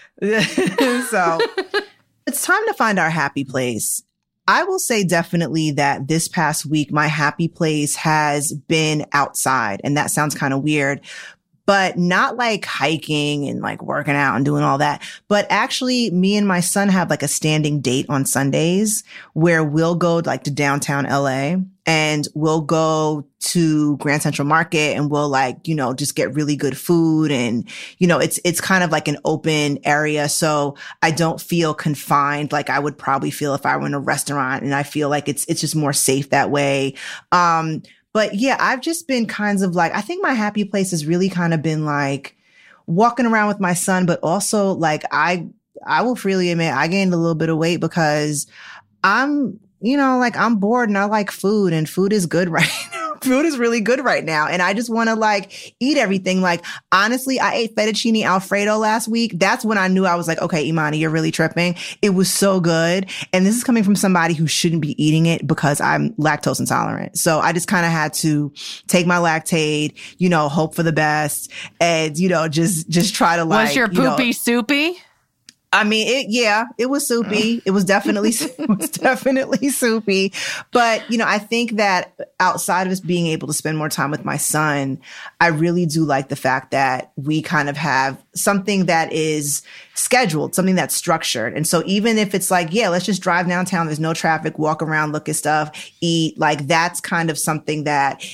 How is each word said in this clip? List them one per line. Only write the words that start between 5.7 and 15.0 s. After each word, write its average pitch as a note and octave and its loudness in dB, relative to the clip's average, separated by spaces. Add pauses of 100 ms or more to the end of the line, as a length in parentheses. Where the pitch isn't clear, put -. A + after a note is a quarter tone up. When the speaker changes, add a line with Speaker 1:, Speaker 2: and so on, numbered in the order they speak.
Speaker 1:
that C#3 0
this D#3+ 0
past D3+ -2
week, D3+ -2
my D3+ 2
happy D3+ 0
place D3+ -2
has D3+ 0
been D#3 0
outside. B2+ 0
And C#3+ 0
that D3 -2
sounds D3+ -2
kinda C3+ -2
weird, C#3+ -2 (680)
but F#3+ 2
not, F#3 0
like, A3+ -2
hiking D3 -2
and, A#2+ -6
like, G#2+ -6
working C#3+ -2
out C#3 0
and C3+ 0
doing D3 0
all C#3 0
that. D3 -2 (280)